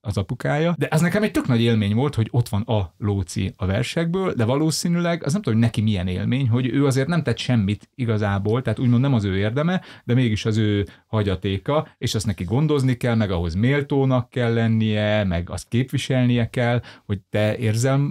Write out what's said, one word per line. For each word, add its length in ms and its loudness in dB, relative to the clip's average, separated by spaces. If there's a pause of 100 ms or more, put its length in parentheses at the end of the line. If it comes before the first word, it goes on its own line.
az 160 -4
apukája. 600 -2
De 120 -2
az 120 2
nekem 220 2
egy 80 0
tök 160 -2
nagy 140 4
élmény 340 2
volt, 200 0
hogy 160 2
ott 180 0
van 120 -2
a 360 -2
Lóci 600 -2
a 80 -4
versekből, 680 -2
de 120 0
valószínűleg, 800 0
az 100 -2
nem 80 -2
tudom, 180 0
hogy 80 4
neki 140 -2
milyen 260 0
élmény, 420 -2
hogy 180 0
ő 180 0
azért 220 0
nem 160 -2
tett 140 -2
semmit 580 -2
igazából, 680 0
tehát 180 -4
úgymond 220 4
nem 120 2
az 100 2
ő 140 0
érdeme, 440 0 (220)
de 100 -2
mégis 320 2
az 120 0
ő 280 2 (220)
hagyatéka, 800 -2 (100)
és 180 -4
azt 100 -2
neki 180 -4
gondozni 540 2
kell, 180 0
meg 160 2
ahhoz 220 -2
méltónak 760 0
kell 240 -2
lennie, 680 2
meg 260 -2
azt 180 -10
képviselnie 840 0
kell, 320 0 (240)
hogy 140 -4 (100)
te 280 0
érzel 400 0 (140)